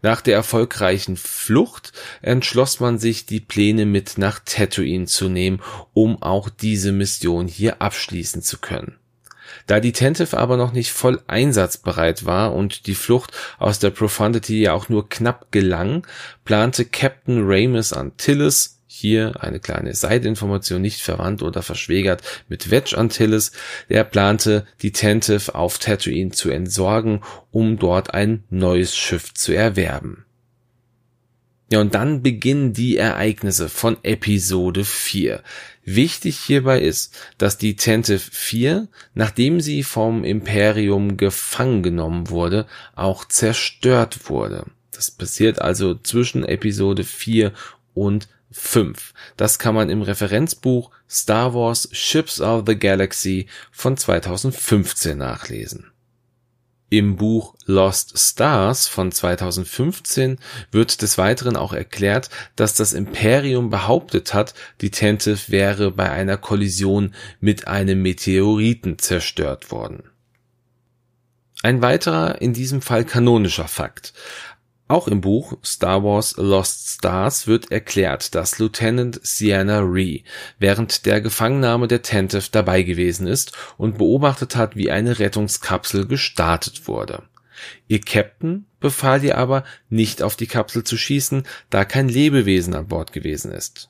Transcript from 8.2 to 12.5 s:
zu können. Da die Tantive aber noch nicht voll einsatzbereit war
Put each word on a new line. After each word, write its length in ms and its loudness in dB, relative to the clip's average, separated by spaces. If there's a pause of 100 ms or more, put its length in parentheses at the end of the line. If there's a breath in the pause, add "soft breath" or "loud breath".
zu 160 -6
können. 400 -10 (680 loud breath)
Da 120 4
die 120 2
Tantive 460 0
aber 200 2
noch 140 0
nicht 200 -2
voll 360 0
einsatzbereit 1000 0
war 300 0